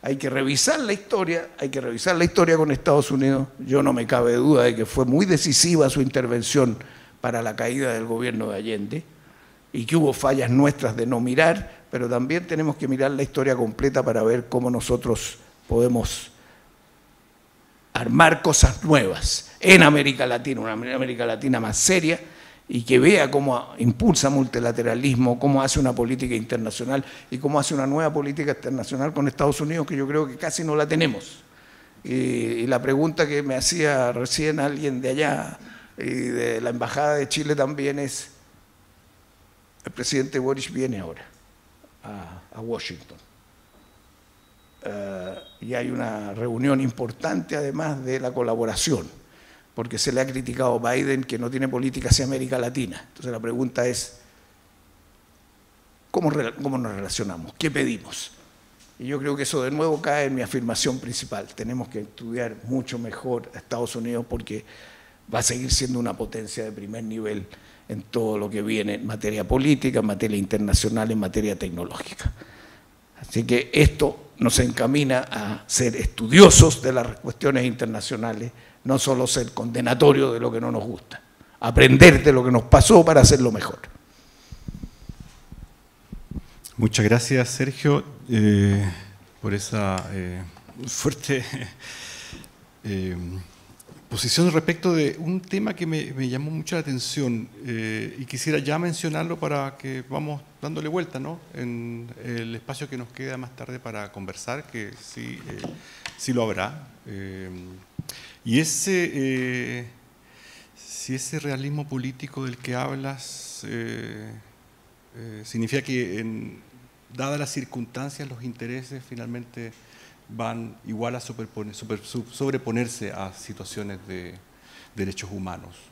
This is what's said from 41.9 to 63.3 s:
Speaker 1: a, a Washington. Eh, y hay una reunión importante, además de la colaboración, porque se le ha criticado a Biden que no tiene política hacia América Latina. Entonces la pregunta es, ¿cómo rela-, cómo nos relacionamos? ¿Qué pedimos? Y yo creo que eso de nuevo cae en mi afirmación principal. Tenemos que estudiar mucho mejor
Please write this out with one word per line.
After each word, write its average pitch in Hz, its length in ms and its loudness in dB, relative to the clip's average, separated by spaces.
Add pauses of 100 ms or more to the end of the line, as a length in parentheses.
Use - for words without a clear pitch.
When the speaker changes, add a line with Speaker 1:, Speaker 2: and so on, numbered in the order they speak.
Speaker 1:
a, 90 380 -16 (140)
a 107 60 -14
Washington. 113 560 -10 (1700)
Eh, 98 500 -10 (260)
y 113 140 -10
hay 123 140 -4
una 110 440 -6
reunión 123 480 0
importante, 131 720 -4
además 143 480 -4
de 127 160 -4
la 127 140 -6
colaboración, 113 760 -2 (640)
porque 113 240 -8
se 143 140 -2
le 123 100 0
ha 131 60 0
criticado 127 480 -2
a 120 180 0
Biden 135 300 0
que 117 160 -6
no 120 100 -4
tiene 135 200 -2
política 127 400 -4
hacia 135 160 4
América 131 340 -4
Latina. 123 480 -4
Entonces - 240 -12
la 113 80 -8
pregunta 120 480 -2
es, - 320 -6 (1900)
¿cómo 175 180 2
rela-, 139 320 -2
cómo 139 160 -4
nos 113 160 -4
relacionamos? 95 640 -8
¿Qué 156 140 -2
pedimos? 127 600 -6 (680)
Y 123 80 -12
yo 143 120 -4
creo 143 160 -4
que 139 80 -4
eso 131 200 -2
de 131 80 -2
nuevo 156 300 0
cae 147 240 0
en 135 100 -2
mi 127 60 -2
afirmación 123 580 -2
principal. 110 560 -10
Tenemos 117 320 -6
que 117 140 -10
estudiar 117 540 -8 (100)
mucho 123 340 -4
mejor 117 560 -6